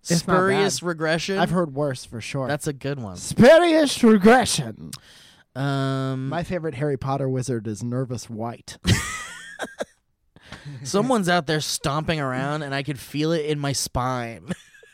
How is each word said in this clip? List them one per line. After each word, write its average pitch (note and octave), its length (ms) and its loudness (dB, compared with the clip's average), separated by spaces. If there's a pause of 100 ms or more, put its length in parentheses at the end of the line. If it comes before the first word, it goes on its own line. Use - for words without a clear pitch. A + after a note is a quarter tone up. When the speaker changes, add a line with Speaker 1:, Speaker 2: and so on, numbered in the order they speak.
Speaker 1:
It's - 120 -6
not E3+ 80 4
Speaker 2:
Spurious F#3+ 600 2
Speaker 1:
bad. E3+ 60 -8
Speaker 2:
regression. D#3+ 520 -2
Speaker 1:
I've F#3+ 120 0
heard E3 240 -2
worse C#3 320 -4
for A2+ 160 -12
sure. C3+ 260 -6
Speaker 2:
That's C#3+ 180 -4
a D#3 60 -4
good C#3 260 -6
one. G2 200 -10
Speaker 1:
Spurious D#4 840 6
regression. G3+ 920 4 (640)
Speaker 2:
Um, C3+ 760 -2
Speaker 1:
My E3 120 -2
favorite D#3+ 340 -6
Harry C#3+ 200 -2
Potter C3+ 320 -2
wizard B2+ 380 -4
is G#2+ 160 -6
Nervous A#2+ 480 -6
White. A2+ 520 -10
<laughs> - 40 -4 (2000)
Speaker 2:
Someone's G#3 440 2
out F3 180 2
there D#3 140 0
stomping D#3 580 -2
around, C#3 440 -2
and C#3 120 -8
I C#3 80 -4
could C3+ 160 -6
feel D3+ 340 -2
it D#3+ 120 0
in D3+ 140 -2
my C#3+ 140 -2
spine. B2 800 -4
<laughs> - 60 -8 (360)